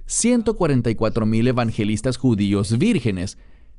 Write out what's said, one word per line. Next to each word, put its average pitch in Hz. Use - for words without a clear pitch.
ciento 233
cuarenta 131
y 110
cuatro 110
mil 110
evangelistas 113
judíos 101
vírgenes. 120